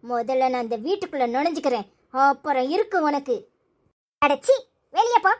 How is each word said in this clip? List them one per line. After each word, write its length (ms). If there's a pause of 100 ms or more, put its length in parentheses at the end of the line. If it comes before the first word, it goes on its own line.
முதல்ல 460
நான் 180
இந்த 100
வீட்டுக்குள்ள 500
நுழைஞ்சுக்கிறேன், 600 (220)
அப்புறம் 600
இருக்கு 320
உனக்கு. 340 (840)
அடச்சி, 340 (380)
வெளிய 280
போ. 180